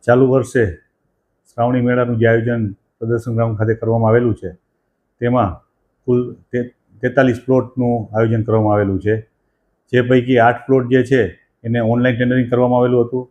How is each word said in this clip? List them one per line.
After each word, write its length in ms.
ચાલુ 200
વર્ષે 380
શ્રાવણી 320
મેળાનું 380
જે 80
આયોજન 460
પ્રદર્શન 360
ગ્રાઉન્ડ 240
ખાતે 160
કરવામાં 360
આવેલું 240
છે, 160
તેમાં 300
કુલ 280
તે-, 220
તેતાલીસ 460
પ્લોટનું 680
આયોજન 280
કરવામાં 300
આવેલું 260
છે, 160
જે 100
પૈકી 360
આઠ 280
પ્લોટ 240
જે 120
છે 180
એને 160
ઓનલાઈન 360
ટેન્ડરિંગ 340
કરવામાં 280
આવેલું 280
હતું. 240